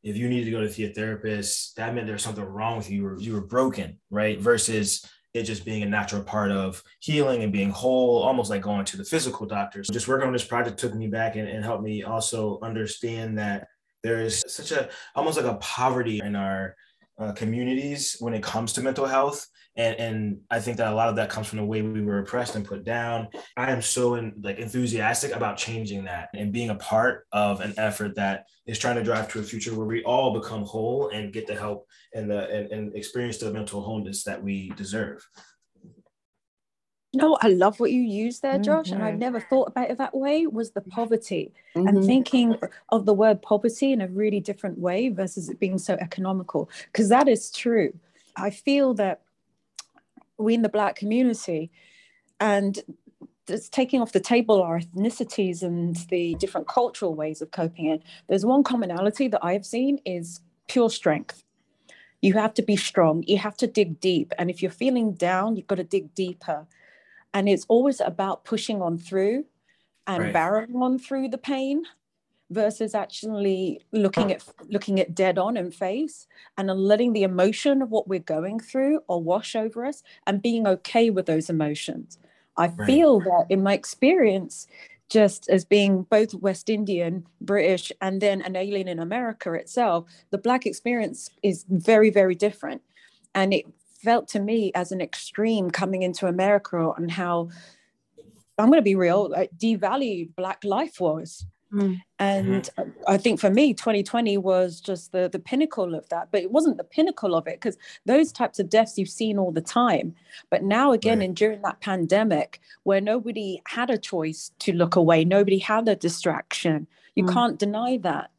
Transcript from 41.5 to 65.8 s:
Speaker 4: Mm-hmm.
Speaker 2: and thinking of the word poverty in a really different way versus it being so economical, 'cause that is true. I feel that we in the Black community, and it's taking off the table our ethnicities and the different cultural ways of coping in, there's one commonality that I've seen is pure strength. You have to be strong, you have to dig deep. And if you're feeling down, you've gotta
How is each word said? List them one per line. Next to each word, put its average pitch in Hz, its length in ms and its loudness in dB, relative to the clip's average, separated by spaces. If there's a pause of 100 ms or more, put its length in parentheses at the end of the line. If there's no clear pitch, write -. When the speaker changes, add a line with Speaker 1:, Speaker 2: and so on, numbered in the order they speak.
Speaker 4:
Mm-hmm. 185 120 4
Speaker 2:
and 196 160 6
thinking 247 520 4 (340)
of 208 160 2
the 214 80 6
word 214 280 6
poverty 233 500 2
in 233 80 2
a 185 80 -4
really 202 320 0
different 196 380 -8
way 185 300 0
versus 190 400 -4
it - 120 -10
being 190 180 0
so 180 220 -2
economical, 185 680 -4 (240)
'cause 208 180 2
that 277 180 6
is 220 240 2
true. 226 420 0 (420)
I 196 140 -4
feel 277 440 2
that 196 280 -2 (1120)
we 220 180 2
in 233 80 2
the 214 60 2
Black 208 280 0
community, 208 760 0 (720)
and 202 380 2 (720)
it's - 200 -6
taking 254 320 2
off 226 120 -2
the 190 80 4
table 226 420 4
our 170 160 0
ethnicities 185 840 -2
and 170 340 -2 (140)
the 175 260 0
different 175 320 -4
cultural 214 460 0
ways 156 280 -6
of 160 80 -12
coping 165 360 -4
in, 156 160 0 (260)
there's 196 180 2
one 269 160 6
commonality 208 640 0
that - 160 0
I've 196 220 -2
seen 269 380 0
is 170 360 -8 (280)
pure 233 220 4
strength. - 520 -2 (800)
You 190 140 4
have 220 200 2
to 226 80 2
be 208 140 2
strong, 165 500 2
you 196 120 4
have 202 180 -6
to 247 100 0
dig 170 320 0
deep. 180 400 0
And 180 120 0
if 175 120 -6
you're 180 80 -2
feeling 240 440 0
down, 185 420 0
you've 185 100 -8
gotta 185 180 -2